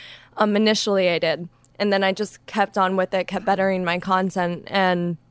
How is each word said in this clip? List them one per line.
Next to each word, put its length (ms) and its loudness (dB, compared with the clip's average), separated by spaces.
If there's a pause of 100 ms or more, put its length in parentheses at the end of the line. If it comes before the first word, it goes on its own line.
(380)
Um, 180 2
initially 540 2
I 100 0
did. 300 -2 (300)
And 140 0
then 100 2
I 80 2
just 340 -6
kept 320 -2
on 200 2
with 160 0
it, 140 -2
kept 180 -6
bettering 400 0
my 140 -2
content, 680 -2
and 500 0 (140)